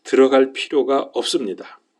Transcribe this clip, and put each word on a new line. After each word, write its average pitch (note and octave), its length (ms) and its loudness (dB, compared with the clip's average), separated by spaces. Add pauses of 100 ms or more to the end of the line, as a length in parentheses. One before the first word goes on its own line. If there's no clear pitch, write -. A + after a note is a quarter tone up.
들어갈 C3+ 500 2
필요가 C#3 600 -2
없습니다. C3 680 -6 (200)